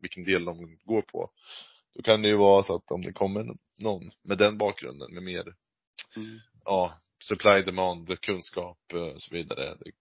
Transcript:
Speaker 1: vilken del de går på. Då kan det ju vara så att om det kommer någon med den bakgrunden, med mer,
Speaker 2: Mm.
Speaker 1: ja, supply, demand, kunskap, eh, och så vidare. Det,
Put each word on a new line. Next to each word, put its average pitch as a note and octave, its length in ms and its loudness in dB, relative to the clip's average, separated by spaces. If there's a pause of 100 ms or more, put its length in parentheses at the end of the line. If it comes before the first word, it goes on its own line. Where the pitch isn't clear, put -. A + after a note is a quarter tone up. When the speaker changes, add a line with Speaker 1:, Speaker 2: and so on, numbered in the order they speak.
Speaker 1:
vilken F#2 240 -14
del F2+ 220 0
de E2 380 -12
går G#2+ 180 0
på. - 280 -8 (680)
Då - 60 -12
kan A2 200 4
det G#2+ 60 2
ju G#2+ 80 6
vara G2 280 8
så F#2+ 120 -2
att - 160 -10
om F2+ 100 -4
det F2 120 -10
kommer G2+ 320 -2 (340)
någon G2 320 -6 (120)
med G2 140 -2
den G#2 200 6
bakgrunden, C#2+ 560 -6
med F2+ 100 -14
mer, F2+ 200 -8 (720)
Speaker 2:
Mm. A2 240 -14 (260)
Speaker 1:
ja, F2+ 340 -2 (240)
supply, G2 380 4
demand, F2+ 600 -4
kunskap, F2+ 560 -8 (160)
eh, F2 80 -4
och D2 200 -10
så - 140 -12
vidare. D#2 440 -8
Det, - 220 -16